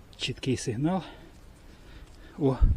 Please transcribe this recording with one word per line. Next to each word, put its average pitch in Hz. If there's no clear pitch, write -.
Чіткий -
сигнал. 147
О, 135